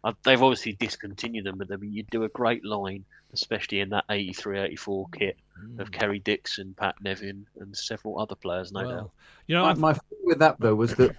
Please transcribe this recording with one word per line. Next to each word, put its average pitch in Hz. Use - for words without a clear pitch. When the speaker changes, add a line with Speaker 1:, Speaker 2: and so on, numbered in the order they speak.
Speaker 1:
uh, 110
they've 131
obviously 123
discontinued 104
them, 95
but 98
I 101
mean, 104
you'd 104
do 113
a 110
great 120
line, 98
especially -
in 98
that 101
eighty-three, 98
eighty-four 95
kit 95
of 101
Speaker 2:
Mm. -
Speaker 1:
Kerry 101
Dixon, 98
Pat 98
Nevin, 98
and 101
several 107
other 107
players, 90
no 95
Speaker 2:
Well, 82
Speaker 1:
doubt. 95
Speaker 2:
you 160
know, 175
Speaker 3:
My, 165
Speaker 2:
I've 170
Speaker 3:
my 156
thing -
with 349
that, 156
though, 110
was 117
that 127